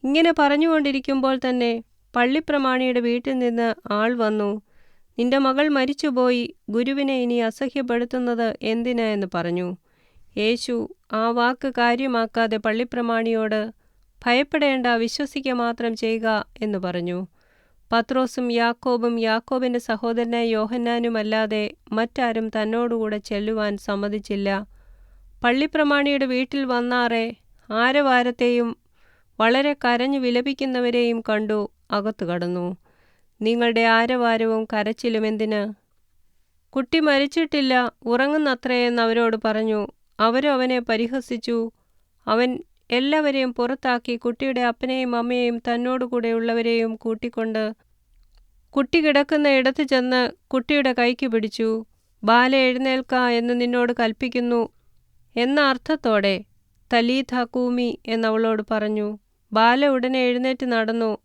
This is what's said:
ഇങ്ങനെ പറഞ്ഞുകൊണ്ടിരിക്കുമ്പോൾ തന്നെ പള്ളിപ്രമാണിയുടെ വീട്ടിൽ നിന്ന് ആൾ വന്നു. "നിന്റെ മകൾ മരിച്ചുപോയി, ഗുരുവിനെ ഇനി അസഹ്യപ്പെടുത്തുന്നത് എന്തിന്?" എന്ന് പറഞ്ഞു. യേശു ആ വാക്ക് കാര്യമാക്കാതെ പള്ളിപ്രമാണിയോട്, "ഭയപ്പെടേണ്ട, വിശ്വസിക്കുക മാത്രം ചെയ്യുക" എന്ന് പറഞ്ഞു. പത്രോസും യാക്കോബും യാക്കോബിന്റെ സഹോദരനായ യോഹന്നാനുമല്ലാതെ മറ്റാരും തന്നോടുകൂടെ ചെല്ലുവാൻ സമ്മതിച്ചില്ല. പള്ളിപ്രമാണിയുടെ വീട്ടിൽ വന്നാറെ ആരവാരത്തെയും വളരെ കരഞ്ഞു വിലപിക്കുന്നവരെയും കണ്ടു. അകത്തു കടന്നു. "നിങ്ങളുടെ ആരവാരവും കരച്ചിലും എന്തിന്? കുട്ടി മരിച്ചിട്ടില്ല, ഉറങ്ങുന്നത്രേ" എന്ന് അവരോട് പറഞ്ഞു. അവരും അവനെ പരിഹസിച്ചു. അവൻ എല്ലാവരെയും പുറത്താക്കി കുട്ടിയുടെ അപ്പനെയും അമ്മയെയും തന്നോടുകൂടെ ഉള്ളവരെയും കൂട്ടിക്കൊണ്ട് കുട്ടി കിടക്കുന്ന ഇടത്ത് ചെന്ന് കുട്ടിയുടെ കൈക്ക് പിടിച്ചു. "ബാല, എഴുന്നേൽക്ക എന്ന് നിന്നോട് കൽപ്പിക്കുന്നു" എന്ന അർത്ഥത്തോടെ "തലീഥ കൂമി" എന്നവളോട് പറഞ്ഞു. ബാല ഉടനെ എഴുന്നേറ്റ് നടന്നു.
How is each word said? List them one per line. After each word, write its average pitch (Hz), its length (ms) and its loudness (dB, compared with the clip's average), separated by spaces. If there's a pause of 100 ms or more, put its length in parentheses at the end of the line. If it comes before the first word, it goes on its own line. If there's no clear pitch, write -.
ഇങ്ങനെ 320 340 4
പറഞ്ഞുകൊണ്ടിരിക്കുമ്പോൾ 277 1080 2
തന്നെ 233 360 -2 (320)
പള്ളിപ്രമാണിയുടെ 254 840 0
വീട്ടിൽ 240 380 -2
നിന്ന് 233 360 0 (180)
ആൾ 220 220 0
വന്നു. 214 480 -2 (560)
"നിന്റെ 247 200 2
മകൾ 269 300 2
മരിച്ചുപോയി, 254 840 0 (140)
ഗുരുവിനെ 269 540 0
ഇനി 240 120 0
അസഹ്യപ്പെടുത്തുന്നത് 240 1300 -2
എന്തിന്?" 233 380 -2
എന്ന് 214 340 0
പറഞ്ഞു. 180 420 -4 (600)
യേശു 226 580 -2 (180)
ആ 220 180 0
വാക്ക് 247 380 0
കാര്യമാക്കാതെ 240 880 0
പള്ളിപ്രമാണിയോട്, 226 1160 -2 (540)
"ഭയപ്പെടേണ്ട, 269 600 2
വിശ്വസിക്കുക 254 680 -2
മാത്രം 233 440 -2
ചെയ്യുക" 220 500 -2 (160)
എന്ന് 208 160 -2
പറഞ്ഞു. 180 480 -4 (680)
പത്രോസും 247 600 0
യാക്കോബും 233 680 0
യാക്കോബിന്റെ 240 580 0
സഹോദരനായ 233 680 -2
യോഹന്നാനുമല്ലാതെ 220 1300 -2 (200)
മറ്റാരും 226 560 -2
തന്നോടുകൂടെ 220 720 -2
ചെല്ലുവാൻ 208 580 -4
സമ്മതിച്ചില്ല. 202 920 -4 (760)
പള്ളിപ്രമാണിയുടെ 285 840 2
വീട്ടിൽ 262 380 -2
വന്നാറെ 240 720 0 (360)
ആരവാരത്തെയും 240 1040 2 (640)
വളരെ 262 440 2
കരഞ്ഞു 254 340 0
വിലപിക്കുന്നവരെയും 247 1000 0
കണ്ടു. 214 500 -2 (200)
അകത്തു 208 340 -4
കടന്നു. 175 420 -4 (720)
"നിങ്ങളുടെ 233 460 2
ആരവാരവും 226 800 2
കരച്ചിലും 220 640 -2
എന്തിന്? 214 360 -2 (1080)
കുട്ടി 269 280 0
മരിച്ചിട്ടില്ല, 285 720 2 (300)
ഉറങ്ങുന്നത്രേ" 254 840 0
എന്ന് 240 160 0
അവരോട് 226 340 2
പറഞ്ഞു. 220 440 0 (380)
അവരും 254 340 2
അവനെ 254 280 0
പരിഹസിച്ചു. 233 800 -2 (680)
അവൻ 233 240 2 (400)
എല്ലാവരെയും 269 640 0
പുറത്താക്കി 247 640 -2
കുട്ടിയുടെ 247 440 -4
അപ്പനെയും 247 560 -2
അമ്മയെയും 240 420 0
തന്നോടുകൂടെ 240 680 -2
ഉള്ളവരെയും 226 680 0
കൂട്ടിക്കൊണ്ട് 226 680 -4 (1120)
കുട്ടി 277 260 2
കിടക്കുന്ന 294 480 4
ഇടത്ത് 262 340 2
ചെന്ന് 254 380 2 (280)
കുട്ടിയുടെ 262 440 0
കൈക്ക് 247 340 0
പിടിച്ചു. 220 420 -2 (540)
"ബാല, 247 340 4
എഴുന്നേൽക്ക 262 580 0
എന്ന് 240 460 0
നിന്നോട് 240 320 0
കൽപ്പിക്കുന്നു" 240 720 -2 (720)
എന്ന 262 240 2
അർത്ഥത്തോടെ 254 760 2 (560)
"തലീഥ 247 540 0
കൂമി" 247 600 -2
എന്നവളോട് 226 640 0
പറഞ്ഞു. 214 380 -2 (440)
ബാല 240 340 4
ഉടനെ 262 340 0
എഴുന്നേറ്റ് 247 460 0
നടന്നു. 226 440 0 (140)